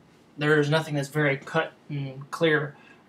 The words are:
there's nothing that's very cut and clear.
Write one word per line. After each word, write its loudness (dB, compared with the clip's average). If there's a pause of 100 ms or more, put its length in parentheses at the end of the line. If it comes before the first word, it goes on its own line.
(400)
there's 4
nothing 0
that's -2
very 0
cut -4 (160)
and -10
clear. 0 (340)